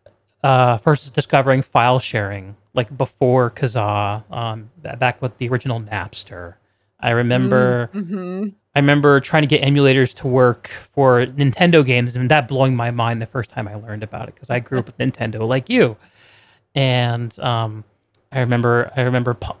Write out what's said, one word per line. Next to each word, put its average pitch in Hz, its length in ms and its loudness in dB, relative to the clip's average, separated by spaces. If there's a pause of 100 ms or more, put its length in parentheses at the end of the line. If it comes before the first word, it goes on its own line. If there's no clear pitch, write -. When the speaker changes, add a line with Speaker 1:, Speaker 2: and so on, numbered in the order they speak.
(440)
Speaker 1:
uh, 127 340 4
first 147 360 0
discovering 135 480 2
file 123 360 2
sharing, 101 580 -6 (180)
like, 127 220 -4
before 127 540 0
Kazaa, 104 720 -2 (100)
um, 113 380 -10 (100)
ba-, - 160 -14
back 123 240 -2
with 123 180 -6
the 123 100 -4
original 120 320 -4
Napster. 92 720 -12 (460)
I 120 100 -2
remember 123 800 2
Speaker 2:
Mm, 202 100 -8
mm-hmm. 185 460 -8 (280)
Speaker 1:
I - 20 0
remember 143 420 4
trying 156 220 0
to 147 60 2
get 143 140 0
emulators 135 540 4
to 139 120 -8
work 123 420 2 (240)
for 127 320 4
Nintendo 143 580 4
games, 123 320 0
and 123 140 0
that 147 180 2
blowing 131 280 2
my 117 160 -2
mind 117 280 -2
the 113 60 -8
first 120 240 -8
time 113 180 -8
I 104 60 -14
learned 107 300 -12
about 110 240 -12
it, - 80 -20
'cause - 140 -12
I 120 100 -2
grew 127 180 -6
up 117 80 -4
with - 120 -20
Speaker 2:
<laughs> 127 60 -2
Speaker 1:
Nintendo 110 420 -4
like 127 220 -2
you. 180 280 2 (800)
And, 120 640 -2
um, 113 440 -4 (480)
I 131 80 -4
remember, 120 560 0
I 131 60 0
remember 123 320 -2
pu-, - 260 -10